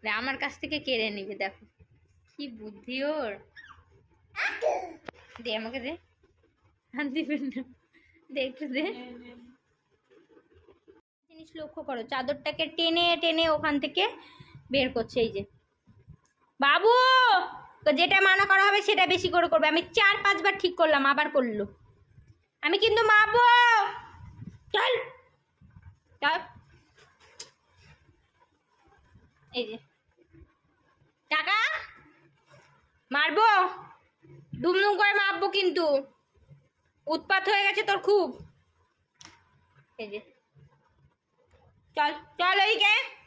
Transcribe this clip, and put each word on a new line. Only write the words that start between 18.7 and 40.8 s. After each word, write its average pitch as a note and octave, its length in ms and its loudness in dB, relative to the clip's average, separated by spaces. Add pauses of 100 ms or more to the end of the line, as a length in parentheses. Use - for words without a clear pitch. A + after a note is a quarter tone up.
সেটা G4 260 2
বেশি F4+ 220 -2
করে F4 140 4
করবে। D#4 240 2
আমি E4 80 2 (160)
চার G4+ 260 4
পাঁচবার G4 380 2
ঠিক F4+ 180 -2
করলাম, D4+ 320 4
আবার D4+ 240 0
করলো। A3 300 0 (1000)
আমি E4 200 0
কিন্তু A4+ 180 2 (100)
মাপবো। G#4+ 340 6 (1300)
চল, A#4+ 200 0 (1300)
চল। D#4+ 180 0 (3250)
এই A#3+ 120 -4
যে A3+ 80 -12 (1500)
টাকা D#4+ 260 -2 (1500)
মারবো, D#4+ 360 2 (1120)
দুমদুম F#4+ 380 2
করে G#4 220 4
মাপবো, G4 260 -2 (100)
কিন্তু F4 280 0 (1200)
উৎপাত D#4+ 440 -2
হয়ে G4+ 160 2
গেছে G4 160 -2
তোর G4+ 240 -2
খুব। G4 200 2 (1700)
এই A3 120 -12
যে G#3+ 60 -10 (1800)